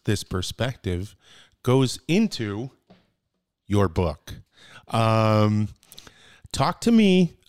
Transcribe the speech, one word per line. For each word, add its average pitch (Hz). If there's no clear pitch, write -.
this 104
perspective 92
goes 127
into 131
your 98
book. 82
Um, 110
talk -
to 233
me 185